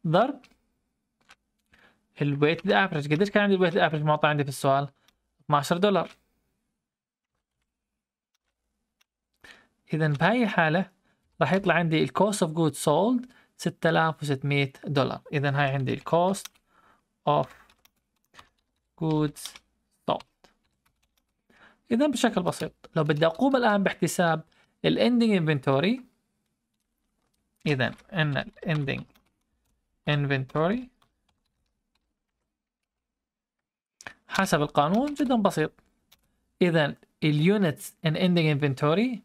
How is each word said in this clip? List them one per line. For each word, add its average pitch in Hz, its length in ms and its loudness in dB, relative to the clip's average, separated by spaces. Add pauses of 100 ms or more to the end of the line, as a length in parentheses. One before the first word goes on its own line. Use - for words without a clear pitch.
ضرب 214 340 0 (1800)
ال 143 140 -2
weighted 156 300 0
average. 190 460 0
قديش 202 180 0
كان 208 120 2
عندي 202 120 4
ال 180 160 2
weighted 175 200 2
average 151 140 -4
معطى 151 240 2
عندي 147 140 0
في 139 60 -4
السؤال؟ 139 400 0 (560)
اثناعشر 147 320 0
دولار. 185 340 0 (3750)
إذا 156 160 0
بهاي 175 340 2
الحالة 180 480 0 (500)
راح 156 120 2
يطلع 185 220 2
عندي 160 300 2
ال 139 40 -4
cost 202 280 0
of 170 120 0
goods 156 360 -2
sold 208 440 0 (280)
ستة - 340 -4
آلاف 160 320 -2
وستمية 143 500 -2 (120)
دولار. 135 360 -2 (120)
إذا 143 280 -2
هاي 139 100 0
عندي 131 240 -2
ال - 60 -10
cost 180 440 0 (840)
of 147 180 0 (1500)
goods 151 520 -4 (580)
sold. - 380 -8 (1400)
إذا 240 160 2
بشكل 240 360 0
بسيط 160 300 -4 (240)
لو 160 80 2
بدي 156 220 2
أقوم 262 300 2
الآن 214 260 2
باحتساب 165 640 0 (400)
ال - 140 2
ending 226 420 2
inventory، 151 600 0 (1600)
إذا 131 280 0 (180)
عندنا 147 300 -2
ال - 340 -6
ending 135 280 -4 (1040)
inventory 147 680 -2 (3500)
حسب 180 340 0
القانون 202 520 0
جدًا 269 220 -2
بسيط. 170 360 0 (880)
إذا 160 340 0 (280)
ال 151 200 2
units 185 380 0 (240)
in 156 100 0
ending 170 400 2
inventory 151 680 0